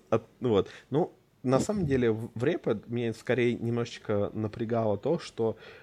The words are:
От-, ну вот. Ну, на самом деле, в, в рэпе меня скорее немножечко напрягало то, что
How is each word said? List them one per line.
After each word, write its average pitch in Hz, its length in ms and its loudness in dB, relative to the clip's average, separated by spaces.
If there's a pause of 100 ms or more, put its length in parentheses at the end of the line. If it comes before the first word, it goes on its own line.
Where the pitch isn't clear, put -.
(120)
От-, 113 160 2 (120)
ну 123 100 0
вот. 110 200 4 (220)
Ну, 151 220 0 (300)
на 131 160 4
самом 202 260 -2
деле, 123 260 2
в, 110 240 -4
в 113 80 -6
рэпе 143 440 0
меня 117 260 -2
скорее 120 400 0
немножечко 113 800 -2
напрягало 110 640 -2
то, 151 220 -2
что - 380 -4 (260)